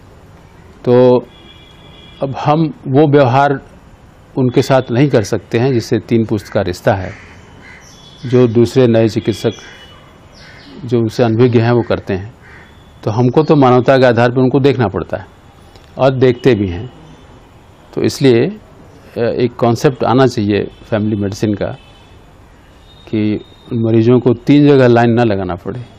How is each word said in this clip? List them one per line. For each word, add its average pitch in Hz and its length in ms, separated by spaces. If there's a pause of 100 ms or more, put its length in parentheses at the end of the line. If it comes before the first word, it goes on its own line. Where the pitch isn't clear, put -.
(840)
तो 123 340 (1040)
अब 139 120 (100)
हम 156 220 (200)
वो 143 240
व्यवहार 139 480 (800)
उनके 127 240
साथ 131 200 (100)
नहीं 135 180
कर 131 120
सकते - 380
हैं 135 140
जिससे 113 260
तीन 113 260
पुश्त 107 220
का 104 140
रिश्ता 92 320
है, 95 180 (1120)
जो 123 220
दूसरे 117 400
नए 113 200
चिकित्सक 110 440 (1300)
जो 117 140
उनसे 113 240
अनभिज्ञ 117 360
हैं 117 120
वो 120 100
करते 98 320
हैं। 98 200 (680)
तो 113 80
हमको 123 320
तो 156 120
मानवता 127 420
के 131 80
आधार 120 260
पर 127 100
उनको 131 180
देखना 127 280
पड़ता 92 300
है - 80 (720)
और 135 140
देखते 127 440
भी 98 120
हैं। 87 260 (1000)
तो - 80
इसलिए, 135 560 (600)
अ, - 20
एक 117 340
concept 123 500
आना 131 240
चाहिए 104 360
फैमिली 107 520
medicine 101 380
का - 220 (1400)
कि 107 280 (340)
उन 113 180
मरीजों 117 280
को 123 140
तीन 143 340
जगह 131 200
line 120 240
ना 120 120
लगाना 95 320
पड़े 113 260 (180)